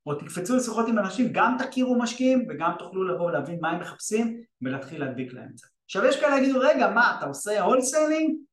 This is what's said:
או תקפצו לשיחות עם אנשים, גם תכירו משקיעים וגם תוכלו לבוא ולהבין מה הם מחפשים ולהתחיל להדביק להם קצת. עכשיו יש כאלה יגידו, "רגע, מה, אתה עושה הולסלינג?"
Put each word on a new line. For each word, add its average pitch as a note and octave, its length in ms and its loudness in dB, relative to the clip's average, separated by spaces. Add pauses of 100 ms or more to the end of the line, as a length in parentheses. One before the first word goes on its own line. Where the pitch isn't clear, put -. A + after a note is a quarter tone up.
או D3 80 -4
תקפצו A3+ 420 -4
לשיחות A#3 320 0
עם A3+ 100 2
אנשים, G3+ 340 0
גם A#3+ 260 2
תכירו B3+ 400 0
משקיעים B3+ 500 2
וגם D#3 300 -2
תוכלו F#3+ 260 -4
לבוא F3 220 0
ולהבין D#3+ 340 -4
מה D#3+ 100 -2
הם F3 100 -4
מחפשים A3+ 600 -4 (220)
ולהתחיל C#3 420 -8
להדביק B2+ 280 -8
להם A2+ 200 -16
קצת. - 140 -20 (200)
עכשיו G3 180 0
יש C#4 160 4
כאלה C#4+ 180 4
יגידו, C4+ 220 4
"רגע, C4 300 4
מה, G#3 280 4
אתה D3 80 -6
עושה G3+ 360 -2
הולסלינג?" D4+ 720 2 (160)